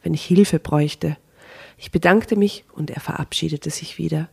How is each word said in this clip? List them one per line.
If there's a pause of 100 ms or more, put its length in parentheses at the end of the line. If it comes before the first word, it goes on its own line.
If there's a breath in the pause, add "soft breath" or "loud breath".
wenn
ich
Hilfe
bräuchte. (600 loud breath)
Ich
bedankte
mich (100)
und
er
verabschiedete
sich
wieder.